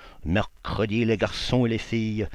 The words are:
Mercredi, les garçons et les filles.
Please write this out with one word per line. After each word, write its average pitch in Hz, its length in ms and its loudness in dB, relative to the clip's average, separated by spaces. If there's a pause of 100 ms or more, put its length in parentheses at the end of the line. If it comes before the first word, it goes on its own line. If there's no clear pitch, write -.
(240)
Mercredi, 95 800 0
les 113 140 2
garçons 117 480 2
et 117 40 0
les 113 80 0
filles. 110 580 -2